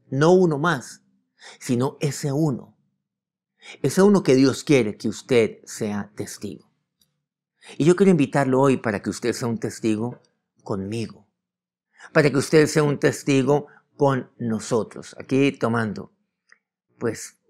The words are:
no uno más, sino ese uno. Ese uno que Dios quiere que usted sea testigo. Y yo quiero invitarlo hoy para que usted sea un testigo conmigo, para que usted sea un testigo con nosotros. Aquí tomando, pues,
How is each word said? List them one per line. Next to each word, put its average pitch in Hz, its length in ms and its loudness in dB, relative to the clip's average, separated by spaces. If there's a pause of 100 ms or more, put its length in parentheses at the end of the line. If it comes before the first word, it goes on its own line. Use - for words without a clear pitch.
no 143 220 4
uno 180 280 2
más, 151 420 -4 (580)
sino 127 400 -4
ese 143 320 -6
uno. 143 460 -4 (1040)
Ese 143 220 0
uno 196 180 4
que 139 140 2
Dios 131 280 2
quiere 117 320 2
que - 120 -8
usted 110 580 0
sea 104 500 -8
testigo. - 560 -14 (1080)
Y 143 60 0
yo 175 100 6
quiero 196 160 4
invitarlo 135 500 2
hoy 135 160 4
para 101 240 -4
que - 80 -8
usted 110 240 -4
sea - 140 -8
un 117 100 -4
testigo 113 640 -6 (400)
conmigo, 104 640 -10 (880)
para 151 160 4
que 127 80 -2
usted 151 300 4
sea 151 160 0
un 147 160 -2
testigo 139 680 0 (300)
con 135 400 0
nosotros. 110 840 -6
Aquí 135 320 0
tomando, 113 640 -4 (840)
pues, 117 400 -8 (100)